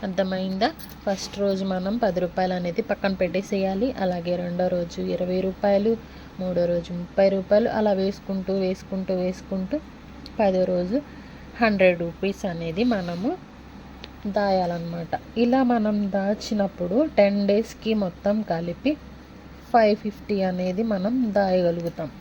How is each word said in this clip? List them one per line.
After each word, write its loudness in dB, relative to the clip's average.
అర్థమైందా? 0
ఫస్ట్ -2
రోజు 2
మనం -2
పది 2
రూపాయలు 0
అనేది -2
పక్కన 0
పెట్టేసేయాలి. 0
అలాగే 0
రెండో -2
రోజు -4
ఇరవై 0
రూపాయలు, 2
మూడో 0
రోజు 0
ముప్పై 4
రూపాయలు, 4
అలా 4
వేసుకుంటూ, -2
వేసుకుంటూ, -4
వేసుకుంటూ -4
పదో 4
రోజు 0
హండ్రెడ్ 6
రూపీస్ -4
అనేది -2
మనము -2
దాయాలన్నమాట. 0
ఇలా 4
మనం 2
దాచినప్పుడు 0
టెన్ 6
డేస్కి 2
మొత్తం 0
కలిపి 0
ఫైవ్ 6
ఫిఫ్టీ -4
అనేది -2
మనం -2
దాయగలుగుతాం. 0